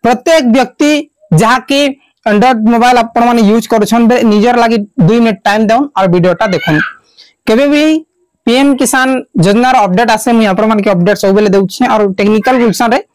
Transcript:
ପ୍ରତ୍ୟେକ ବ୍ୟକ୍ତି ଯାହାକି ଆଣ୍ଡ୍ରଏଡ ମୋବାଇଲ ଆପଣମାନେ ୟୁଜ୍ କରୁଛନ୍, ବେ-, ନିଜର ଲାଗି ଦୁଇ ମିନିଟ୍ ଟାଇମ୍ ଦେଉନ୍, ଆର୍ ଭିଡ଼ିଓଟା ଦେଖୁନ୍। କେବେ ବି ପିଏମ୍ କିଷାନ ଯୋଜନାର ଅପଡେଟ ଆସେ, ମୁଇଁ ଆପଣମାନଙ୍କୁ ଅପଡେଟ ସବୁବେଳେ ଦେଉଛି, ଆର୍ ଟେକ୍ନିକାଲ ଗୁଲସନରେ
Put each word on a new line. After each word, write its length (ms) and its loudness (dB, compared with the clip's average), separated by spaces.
ପ୍ରତ୍ୟେକ 420 0
ବ୍ୟକ୍ତି 680 -2
ଯାହାକି 640 -2
ଆଣ୍ଡ୍ରଏଡ 300 0
ମୋବାଇଲ 420 0
ଆପଣମାନେ 440 0
ୟୁଜ୍ 260 0
କରୁଛନ୍, 400 0
ବେ-, 140 0
ନିଜର 340 2
ଲାଗି 220 0
ଦୁଇ 420 0
ମିନିଟ୍ 240 -2
ଟାଇମ୍ 220 0
ଦେଉନ୍, 300 0
ଆର୍ 120 0
ଭିଡ଼ିଓଟା 380 0
ଦେଖୁନ୍। 340 -2
କେବେ 200 0
ବି 380 0
ପିଏମ୍ 340 0
କିଷାନ 440 -2
ଯୋଜନାର 380 2
ଅପଡେଟ 340 0
ଆସେ, 220 -2
ମୁଇଁ 140 2
ଆପଣମାନଙ୍କୁ 440 0
ଅପଡେଟ 260 0
ସବୁବେଳେ 320 0
ଦେଉଛି, 360 0
ଆର୍ 300 0
ଟେକ୍ନିକାଲ 440 0
ଗୁଲସନରେ 460 0